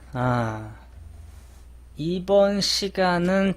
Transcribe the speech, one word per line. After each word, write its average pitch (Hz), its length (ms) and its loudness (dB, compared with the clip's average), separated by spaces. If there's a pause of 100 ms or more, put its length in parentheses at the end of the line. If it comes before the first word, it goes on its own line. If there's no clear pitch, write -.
(120)
아, 113 580 -2 (1300)
이번 190 640 2
시간은 185 960 2